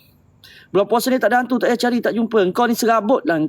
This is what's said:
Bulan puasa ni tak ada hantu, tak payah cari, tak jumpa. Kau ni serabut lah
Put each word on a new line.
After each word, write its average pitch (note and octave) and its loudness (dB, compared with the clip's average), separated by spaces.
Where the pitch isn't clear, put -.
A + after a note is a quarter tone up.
Bulan G3 2
puasa A#3+ 0
ni C4 2
tak A3 0
ada B3 2
hantu, B3 -2
tak A#3 0
payah A3+ -4
cari, A#3+ 0
tak - -2
jumpa. A3 -2
Kau A#3+ 0
ni A#3+ -2
serabut A3+ 0
lah E3 0